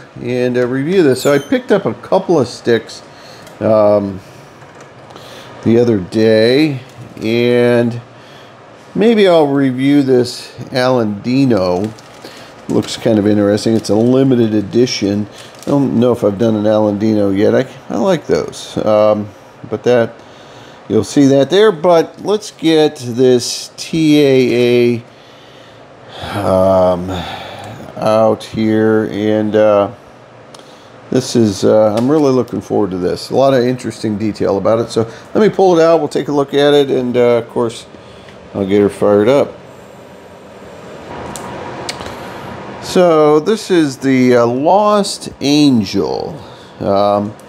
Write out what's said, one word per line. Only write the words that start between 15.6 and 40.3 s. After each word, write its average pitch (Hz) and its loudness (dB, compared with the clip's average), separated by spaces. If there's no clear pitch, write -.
I - -14
don't 139 0
know 123 4
if 113 -8
I've 101 0
done 113 0
an 104 -2
Alandino 107 0
yet. 107 2
I, 127 0
I 71 -6
like 185 -2
those. - -6
Um, 107 2
but 110 -8
that, 120 2
you'll 101 0
see 143 2
that 135 2
there. 208 4
But 165 0
let's 208 -4
get 151 0
this 123 0
T 156 0
A 120 2
A, 110 -6
um, 92 2
out 110 0
here. 110 0
And, 107 -2
uh, 104 4
this - -2
is, 107 0
uh, 107 2
I'm 120 -2
really 147 2
looking 120 -2
forward 107 -4
to 92 -6
this. 87 -6
A 120 -6
lot 135 2
of 123 2
interesting 117 -4
detail 98 -4
about 101 0
it. 117 -4
So 113 -2
let - 2
me 214 4
pull 185 2
it 160 4
out. 165 4
We'll 147 -4
take 143 -6
a 147 -2
look 143 -2
at 143 2
it. 143 2
And, 127 -2
uh, 120 2
of 113 -6
course, 113 -6
I'll 101 -2
get 98 4
her 101 4
fired 104 2
up. 135 2